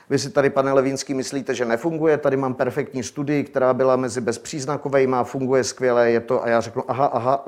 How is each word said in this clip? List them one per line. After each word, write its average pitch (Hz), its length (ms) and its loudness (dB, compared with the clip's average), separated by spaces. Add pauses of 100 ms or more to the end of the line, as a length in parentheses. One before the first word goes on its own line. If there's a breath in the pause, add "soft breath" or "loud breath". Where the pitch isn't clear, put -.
(100)
vy 139 80 2
si 135 120 -4
tady, 139 200 2
pane 135 220 0
Levínský, 135 420 0
myslíte, 131 400 -4
že 117 100 -2
nefunguje. 151 520 0
Tady 139 200 0
mám 131 180 -2
perfektní 127 480 -4
studii, 143 420 -2
která 127 300 2
byla 127 220 4
mezi 127 240 -2
bezpříznakovejma, 131 1040 0
funguje 131 400 0
skvěle, 120 460 2
je 113 100 2
to, 117 240 -2
a 120 40 -2
já 117 120 4
řeknu: 117 280 -6
„Aha, 131 180 0
aha, 127 420 0